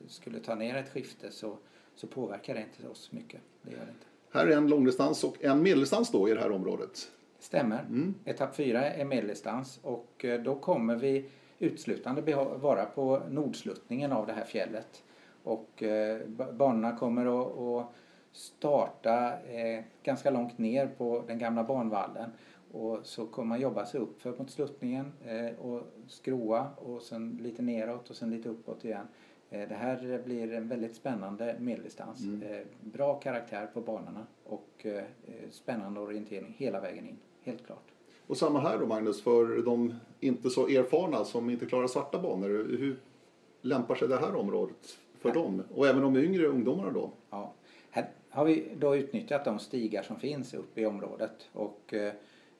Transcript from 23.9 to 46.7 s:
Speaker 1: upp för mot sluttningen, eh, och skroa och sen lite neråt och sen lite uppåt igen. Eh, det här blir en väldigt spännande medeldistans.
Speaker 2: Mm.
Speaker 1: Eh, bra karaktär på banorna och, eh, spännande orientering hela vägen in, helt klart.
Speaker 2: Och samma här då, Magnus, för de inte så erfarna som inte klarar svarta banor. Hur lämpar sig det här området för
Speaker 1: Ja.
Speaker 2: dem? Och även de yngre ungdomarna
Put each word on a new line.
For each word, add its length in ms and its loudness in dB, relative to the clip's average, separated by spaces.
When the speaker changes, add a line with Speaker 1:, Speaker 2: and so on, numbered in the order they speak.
Speaker 1:
upp 220 -6
för 160 -8
mot 120 -8
sluttningen, 600 -4
eh, 400 -6
och 160 -6
skroa 580 0
och 260 -10
sen 400 -8
lite 200 -6
neråt 480 -2
och 60 -14
sen 140 -4
lite 180 -4
uppåt 360 -10
igen. 220 -6
Eh, 180 -8
det 60 -8
här 500 -4
blir 280 -4
en 160 -4
väldigt 280 -4
spännande 640 -4
medeldistans. 640 -8
Speaker 2:
Mm. 180 -4
Speaker 1:
Eh, 180 -8
bra 400 0
karaktär 540 -4
på 60 -6
banorna 460 -8
och, 260 -12
eh, 160 -4
spännande 500 -6
orientering 580 -8
hela 220 -2
vägen 280 -8
in, 80 -16
helt 240 -10
klart. 200 -16
Speaker 2:
Och 100 -2
samma 240 4
här 180 2
då, 80 0
Magnus, 360 0
för 420 6
de 300 2
inte 300 2
så 180 2
erfarna 560 4
som 260 -2
inte 160 -2
klarar 200 0
svarta 320 -2
banor. 300 -2
Hur 180 -2
lämpar 320 0
sig 140 2
det 80 4
här 180 0
området 640 -2
för 100 0
Speaker 1:
Ja. 60 2
Speaker 2:
dem? 280 0
Och 120 4
även 160 6
de 140 6
yngre 300 6
ungdomarna 440 2